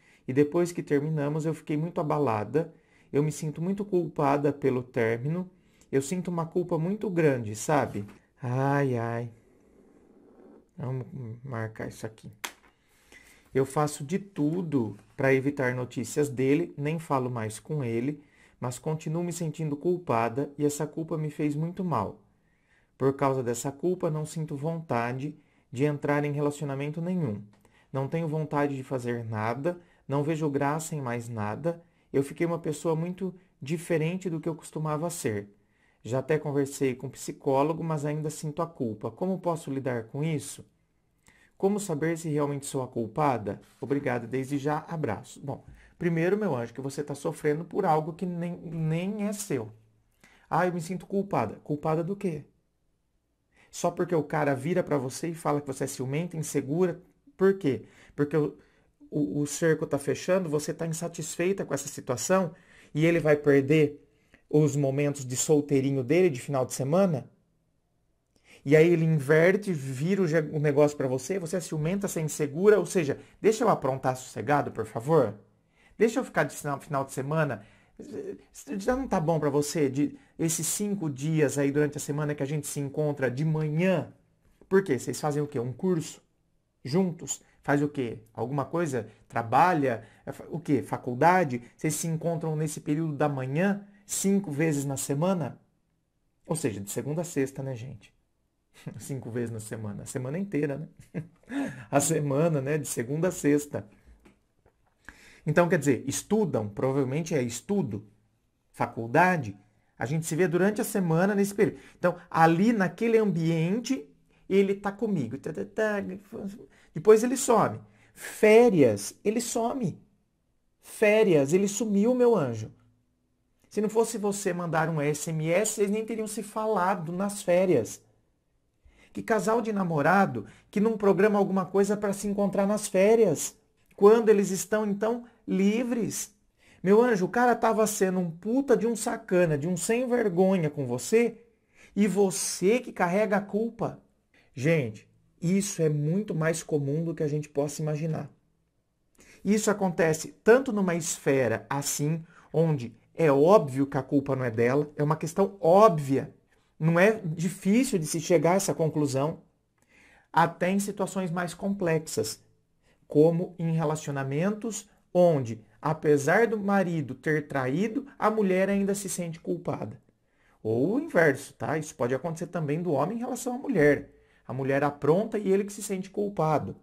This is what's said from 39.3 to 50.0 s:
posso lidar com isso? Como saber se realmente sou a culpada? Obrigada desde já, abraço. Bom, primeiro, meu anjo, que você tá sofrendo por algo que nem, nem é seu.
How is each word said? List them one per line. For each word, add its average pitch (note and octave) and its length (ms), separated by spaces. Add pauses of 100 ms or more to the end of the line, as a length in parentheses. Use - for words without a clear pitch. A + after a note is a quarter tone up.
posso E3+ 320
lidar B2 360
com C#3+ 180
isso? - 420 (880)
Como G3+ 240
saber E3 380
se E3 120
realmente C#3+ 360
sou C3+ 160
a B2 60
culpada? A2+ 720 (180)
Obrigada B2+ 460
desde C3 320
já, D3 300
abraço. B2+ 520
Bom, C3 240 (360)
primeiro, E3+ 380
meu G3 180
anjo, A#2 180
que - 80
você C#3 220
tá D3 100
sofrendo D#3 500
por F#3+ 220
algo D#3 280
que F#3 120
nem, F3 320
nem E3+ 720
é G#3+ 60
seu. A#2+ 380 (800)